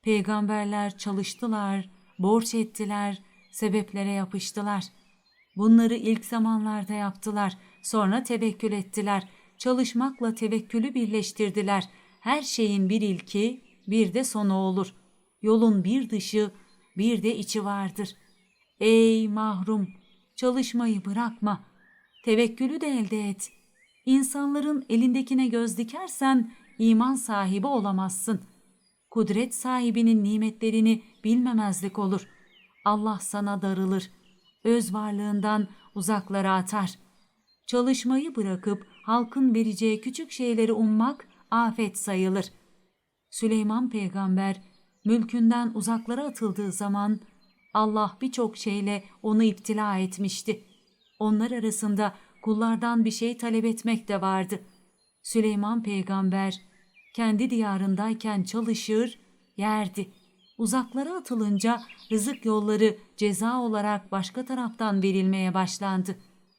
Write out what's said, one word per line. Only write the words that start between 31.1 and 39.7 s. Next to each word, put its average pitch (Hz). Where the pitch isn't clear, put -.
bilmemezlik 220
olur. 196
Allah 208
sana 202
darılır. 190
Öz 214
varlığından 208
uzaklara 196
atar. 185
Çalışmayı 262
bırakıp 196
halkın 240
vereceği 220